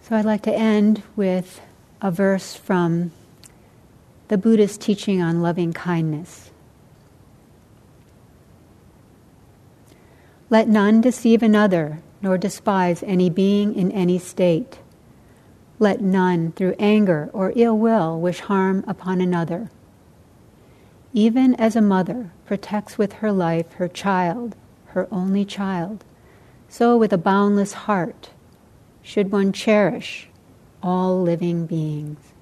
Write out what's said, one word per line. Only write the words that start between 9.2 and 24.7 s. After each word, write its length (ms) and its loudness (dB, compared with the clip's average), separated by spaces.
"Let 180 4
none 320 6
deceive 420 2
another, 600 2
nor 160 0
despise 680 -2
any 260 2
being 440 0
in 200 -2
any 260 0
state. 600 -2
Let 220 0
none, 500 0
through 280 -2
anger 520 2
or 240 -4
ill 220 2
will, 420 0
wish 220 -4
harm 440 0
upon 360 -4
another. 500 -4
Even 420 4
as 220 0
a 40 4
mother 500 0
protects 520 -8
with 160 -2
her 180 -4
life 420 -2
her 140 -6
child, 720 -2